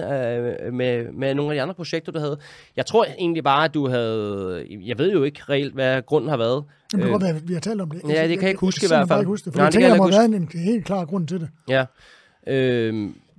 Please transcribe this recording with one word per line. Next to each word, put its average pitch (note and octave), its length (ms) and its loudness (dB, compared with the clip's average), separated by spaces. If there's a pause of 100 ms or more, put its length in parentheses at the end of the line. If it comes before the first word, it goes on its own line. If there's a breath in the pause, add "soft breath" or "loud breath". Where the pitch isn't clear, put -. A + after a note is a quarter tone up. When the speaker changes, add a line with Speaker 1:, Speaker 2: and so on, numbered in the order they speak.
(380)
Speaker 1:
øh, A#2+ 360 -6
med, B2 380 -2
med C3+ 240 -4
nogle D3 160 -2
af D3+ 40 -2
de C#3+ 60 -2
andre D#3+ 140 -6
projekter, E3 360 -8
du D#3+ 80 -6
havde. D3+ 180 -4 (380 loud breath)
Jeg C3 100 -4
tror A3 200 6 (140)
egentlig E3+ 240 -2
bare, C#3+ 220 4
at D3+ 80 -2
du D3 140 0
havde... G#2 800 -2 (200)
Jeg A2+ 120 -6
ved E3+ 140 2
jo E3+ 120 2
ikke D3 260 -4
reelt, C#3+ 240 -2
hvad C3 280 0
grunden C#3 280 0
har D3 80 0
været. A#2+ 260 0 (280 soft breath)
Speaker 2:
Det G3+ 80 0
kan F3 80 2
Speaker 1:
Øh. - 40 0
Speaker 2:
godt G#3 120 0
være, F3 120 0
at D#3 120 -8
vi F3+ 60 -6
har E3+ 80 -4
talt G#3 200 -4
om E3 100 -8
det. E3+ 180 -10
Speaker 1:
Ja, D#3+ 180 2
det - 20 0 (100)
kan - 20 -6
jeg F#3+ 80 2
ikke G3 100 -2
huske F#3 260 0
i - 20 2
hvert - 20 0
fald. D#3+ 100 4
Speaker 2:
simpelthen C#3+ 80 2
bare G3 120 2
ikke G#3 100 0
huske G#3 160 -6
det, D#3+ 80 -8
for - 40 -2
Speaker 1:
Nej, C#3+ 80 4
Speaker 2:
jeg D#3 80 4
Speaker 1:
det G3 80 4
kan - 0 -
Speaker 2:
tænker, C4 60 8
Speaker 1:
jeg A3 100 8
Speaker 2:
der G3 60 6
må F#3 60 4
Speaker 1:
heller G3+ 140 6
ikke A3 120 2
Speaker 2:
have F3 160 -4
været E3+ 140 -8
en, - 40 0
en A3+ 40 2
helt G#3 120 -2
klar F#3 200 -4
grund E3+ 220 -4
til F3+ 120 -6
det. D#3+ 100 -8 (180)
Speaker 1:
Ja. C3 180 0 (640 soft breath)
Øhm, A#2 680 0 (240)